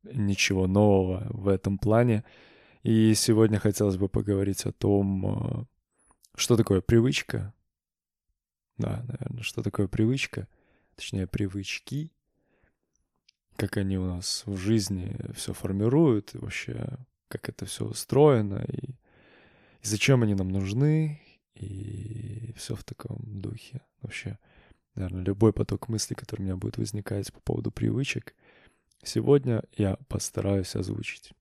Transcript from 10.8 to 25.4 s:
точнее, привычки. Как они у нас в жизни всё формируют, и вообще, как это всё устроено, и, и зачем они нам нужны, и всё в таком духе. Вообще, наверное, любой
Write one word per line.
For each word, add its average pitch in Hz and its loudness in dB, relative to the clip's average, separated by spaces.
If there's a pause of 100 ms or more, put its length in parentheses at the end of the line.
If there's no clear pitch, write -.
точнее, - -6
привычки. 104 -6 (1400)
Как - -2
они 95 0
у 92 -2
нас 90 -4
в 101 -6
жизни 98 0 (200)
всё - -8
формируют, 110 2
и 120 -12
вообще, 117 -8 (300)
как - -8
это - -10
всё - -8
устроено, 110 2
и, 123 -8
и 127 -14 (880)
зачем 113 4
они 104 2
нам 92 0
нужны, 143 0 (340)
и 104 -10
всё - -8
в - -10
таком - -10 (220)
духе. 110 -10 (200)
Вообще, 107 -10 (600)
наверное, 92 -6
любой 101 6